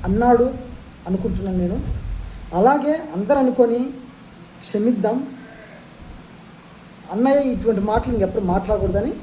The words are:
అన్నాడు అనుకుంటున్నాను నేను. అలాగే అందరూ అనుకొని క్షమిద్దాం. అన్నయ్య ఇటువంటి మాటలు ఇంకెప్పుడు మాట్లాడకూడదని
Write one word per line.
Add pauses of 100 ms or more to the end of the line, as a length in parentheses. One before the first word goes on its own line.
అన్నాడు (600)
అనుకుంటున్నాను
నేను. (800)
అలాగే (200)
అందరూ
అనుకొని (800)
క్షమిద్దాం. (1900)
అన్నయ్య
ఇటువంటి
మాటలు
ఇంకెప్పుడు
మాట్లాడకూడదని (100)